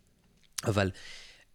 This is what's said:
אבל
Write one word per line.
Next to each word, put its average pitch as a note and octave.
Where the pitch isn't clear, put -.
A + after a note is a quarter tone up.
אבל G2